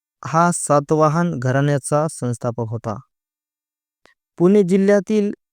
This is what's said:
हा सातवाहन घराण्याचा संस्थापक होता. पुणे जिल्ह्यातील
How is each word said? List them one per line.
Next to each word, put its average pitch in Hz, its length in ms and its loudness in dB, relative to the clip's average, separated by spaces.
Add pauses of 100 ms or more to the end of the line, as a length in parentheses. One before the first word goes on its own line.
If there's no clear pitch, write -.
(220)
हा 165 320 2
सातवाहन 156 840 0
घराण्याचा 139 720 0
संस्थापक 120 580 -6
होता. 113 300 -8 (1400)
पुणे 202 240 4
जिल्ह्यातील 202 720 0 (200)